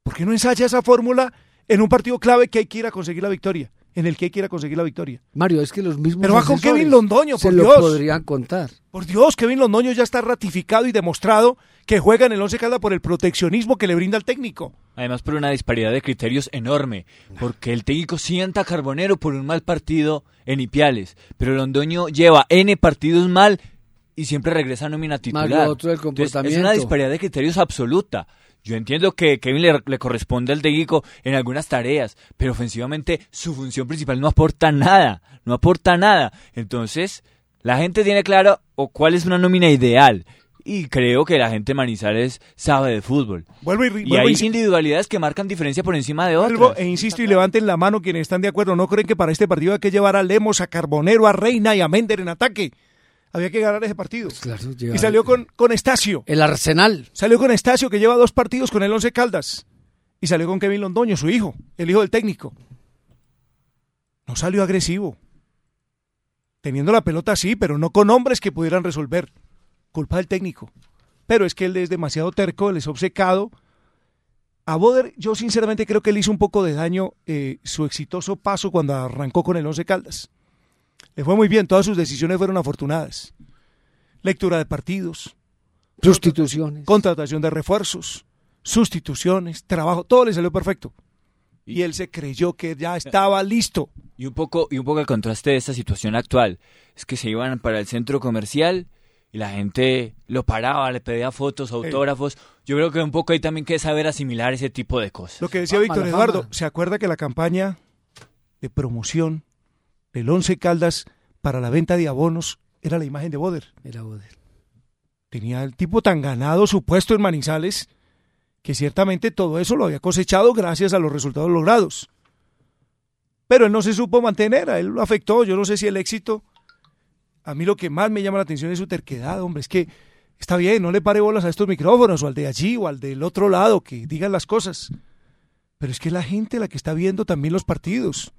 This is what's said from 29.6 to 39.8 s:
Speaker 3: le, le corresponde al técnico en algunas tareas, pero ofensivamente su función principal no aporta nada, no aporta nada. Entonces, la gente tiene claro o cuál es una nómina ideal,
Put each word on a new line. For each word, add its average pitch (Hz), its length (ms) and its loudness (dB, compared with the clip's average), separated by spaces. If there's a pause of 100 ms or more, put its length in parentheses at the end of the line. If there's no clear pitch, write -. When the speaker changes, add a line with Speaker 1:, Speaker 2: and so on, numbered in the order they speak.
Speaker 3:
le, 156 240 6
le 135 100 -2
corresponde 123 560 -4
al 151 80 -4
técnico 156 420 0 (200)
en 135 100 -2
algunas 131 340 -4
tareas, 127 480 -2 (220)
pero 131 140 -2
ofensivamente 127 680 -6 (100)
su 165 240 -10
función 131 320 -8
principal 139 320 -4
no 139 80 0
aporta 156 440 4
nada, 143 520 4 (220)
no 123 100 0
aporta 175 420 2
nada. 175 340 4 (220)
Entonces, 120 720 -6 (400)
la 123 160 2
gente 180 240 0
tiene 202 200 2
claro 196 380 6 (140)
o 139 140 -4
cuál 160 260 2
es 170 100 0
una 180 140 2
nómina 180 320 6
ideal, 123 560 6 (360)